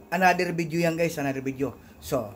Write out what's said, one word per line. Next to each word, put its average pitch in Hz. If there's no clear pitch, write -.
Another 180
video 165
yan, 165
guys, 165
another 135
video. 131
So, 113